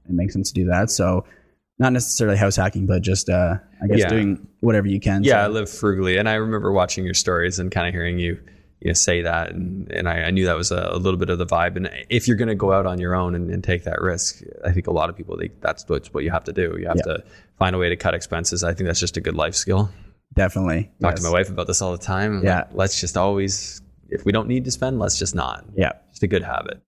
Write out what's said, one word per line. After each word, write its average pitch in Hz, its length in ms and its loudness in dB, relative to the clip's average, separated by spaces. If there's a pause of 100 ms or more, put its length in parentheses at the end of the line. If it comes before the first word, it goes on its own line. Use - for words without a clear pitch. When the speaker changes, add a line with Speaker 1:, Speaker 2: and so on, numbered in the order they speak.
Speaker 1:
it 90 60 -4
makes 87 200 0
sense 98 180 -2
to - 20 -14
do 92 140 0
that. 92 240 2
So 90 340 2 (540)
not 127 120 4
necessarily 117 460 2
house 98 180 2
hacking, 95 300 0
but 95 160 2
just, 95 260 0
uh, 90 280 2 (260)
I 101 60 -2
guess 104 140 4
Speaker 2:
Yeah. 90 80 2
Speaker 1:
doing 101 380 0 (120)
whatever 107 260 4
you 98 140 2
can 98 240 2
Speaker 2:
Yeah, 123 140 6
Speaker 1:
to 101 80 6
Speaker 2:
I - 20 2
live 107 240 -2
frugally. 95 460 2
And 107 120 2
I 110 60 2
remember 110 360 0
watching 92 320 2
your 90 120 -2
stories 90 420 0
and 92 140 -2
kinda 87 180 0
hearing 87 300 -2
you, 85 200 -2 (420)
you 85 80 -2
know, 82 40 2
say 87 300 2
that. 82 280 -2
And, 87 400 -8
and 87 160 -2
I, 82 180 -2
I 85 40 0
knew 95 160 2
that 87 100 2
was 87 160 -2
a, 87 200 -2
a 87 60 -2
little 92 220 0
bit 90 120 -2
of 87 80 0
the 85 80 -2
vibe. 87 280 2
And 92 140 -4 (200)
if - 180 0
you're 117 100 4
gonna 113 160 0
go 98 200 2
out 95 120 4
on 90 140 -2
your 90 160 0
own 90 180 0
and, 87 160 -2
and 92 140 -4
take 87 220 0
that 82 140 -2
risk, - 440 -2 (200)
I 85 80 2
think 90 140 2
a 85 80 0
lot 82 160 2
of 85 80 -12
people, - 180 -10
they, 85 140 -6 (120)
that's - 280 -4
what, 71 240 -2
what 71 100 -2
you 82 60 0
have 85 140 -2
to 82 100 -8
do. 85 260 -2
You 90 100 -6
have 85 80 2
Speaker 1:
Yeah. 82 180 -2
Speaker 2:
to 90 80 -8 (340)
find 92 180 2
a 92 40 0
way 87 100 2
to 87 60 0
cut 85 180 -2
expenses. 85 500 -4
I 85 120 0
think 92 100 -2
that's 85 140 0
just - 180 -2
a 78 40 -4
good 85 140 -4
life 78 200 -2
skill. 95 340 2 (460)
Speaker 1:
Definitely. 90 560 0 (100)
Speaker 2:
Talk 85 140 2
to 85 60 -4
Speaker 1:
Yes. - 20 -4
Speaker 2:
my 85 80 2
wife 95 180 2
about 95 160 -4
this - 160 0
all 92 100 -2
the 87 60 -6
time. 101 400 -2
I'm 92 60 -2
Speaker 1:
Yeah. 92 160 4
Speaker 2:
like, - 140 -4
"Let's 95 280 0
just 87 160 -4
always, 98 640 0 (280)
if - 160 -6
we - 60 4
don't 110 160 2
need 127 180 0
to 127 60 -4
spend, 131 280 -2
let's - 180 0
just 95 160 -4
not." 64 320 -4 (100)
Speaker 1:
Yeah. 87 180 2 (180)
Speaker 2:
Just - 120 -4
a - 40 2
good 95 160 2
habit. - 440 -6